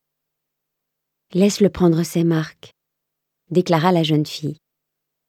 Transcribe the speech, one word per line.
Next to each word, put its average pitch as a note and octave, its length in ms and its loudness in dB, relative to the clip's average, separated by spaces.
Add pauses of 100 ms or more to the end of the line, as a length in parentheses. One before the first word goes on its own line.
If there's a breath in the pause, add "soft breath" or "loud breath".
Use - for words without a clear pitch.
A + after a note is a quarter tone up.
(1300)
Laisse-le G3 380 2
prendre E3+ 320 0
ses E3+ 200 -4
marques », D#3+ 480 -4 (760)
déclara F3+ 420 2
la E3 120 2
jeune D3+ 240 0
fille. « D3+ 300 -10 (720)